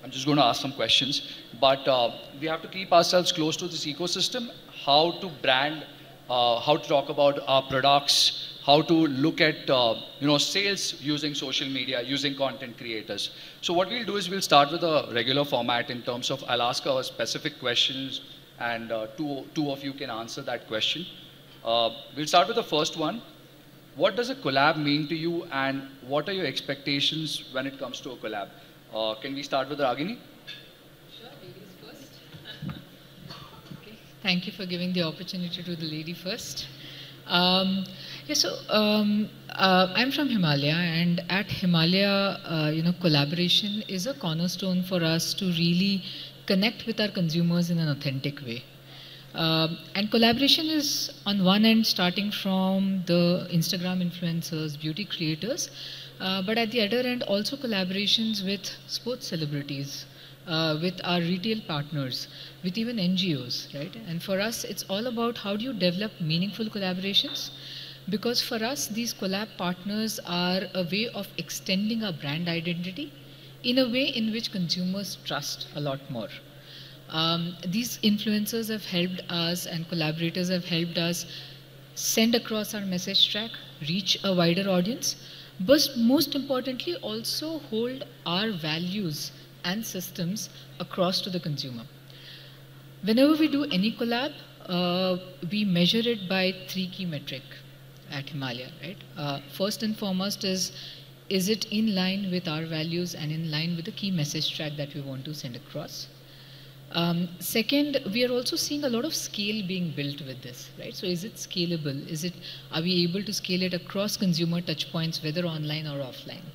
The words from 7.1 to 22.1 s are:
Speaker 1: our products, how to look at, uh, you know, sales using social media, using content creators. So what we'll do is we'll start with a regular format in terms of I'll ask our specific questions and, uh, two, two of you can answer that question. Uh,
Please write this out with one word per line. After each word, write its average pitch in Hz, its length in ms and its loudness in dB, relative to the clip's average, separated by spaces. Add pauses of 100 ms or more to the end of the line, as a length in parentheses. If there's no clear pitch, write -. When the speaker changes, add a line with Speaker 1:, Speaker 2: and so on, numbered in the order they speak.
Speaker 1:
our 135 140 6
products, 135 1000 2
how 143 180 8
to 165 120 4
look 160 460 4
at, 156 280 4
uh, 123 280 6 (240)
you 143 80 2
know, 147 100 6
sales 196 600 0
using 147 340 -2
social 139 340 -2
media, 127 320 -2
using 135 360 -2
content 127 420 -2
creators. 107 520 -6 (300)
So 180 140 -2
what 180 140 4
we'll 240 160 -4
do 202 140 -2
is 180 120 -2
we'll 190 100 -2
start 143 300 6
with 165 140 0
a 156 280 2
regular 127 320 2
format 120 460 0
in 120 120 -6
terms 123 280 -4
of - 160 -4
I'll 120 160 2
ask 123 240 0
our 131 160 2
specific 123 560 -4
questions 127 640 0 (400)
and, 113 320 -2
uh, 110 240 -4
two, 143 360 -4
two 147 200 0
of 139 100 -6
you 139 120 -6
can 135 160 -8
answer 113 320 -6
that 120 260 -6
question. 147 380 -2 (580)
Uh, 117 260 2 (240)